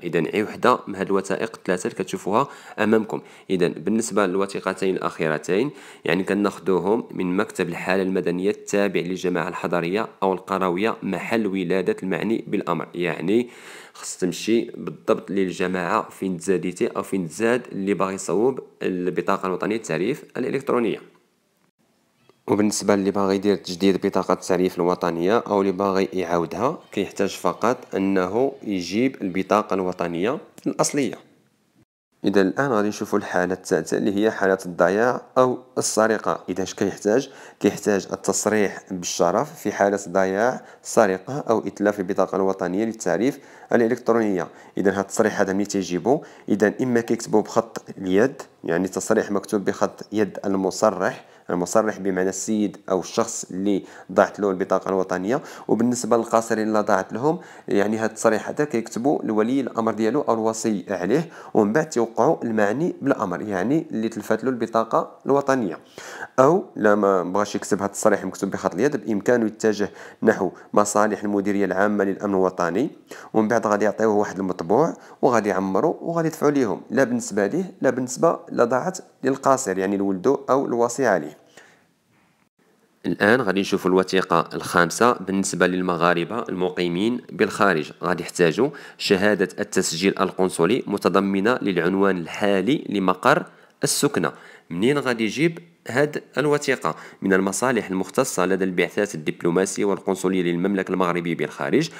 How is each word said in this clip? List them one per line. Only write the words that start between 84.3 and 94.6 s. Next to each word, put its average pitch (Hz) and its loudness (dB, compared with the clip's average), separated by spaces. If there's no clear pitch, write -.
الخامسة 87 2
بالنسبة 92 0
للمغاربة 90 0
المقيمين 92 -2
بالخارج. 98 2
غادي 85 -2
يحتاجوا 90 2
شهادة 98 2
التسجيل 95 0
القنصلي 92 0
متضمنة 98 2
للعنوان 95 2
الحالي 101 0
لمقر 113 2
السكنة. 101 0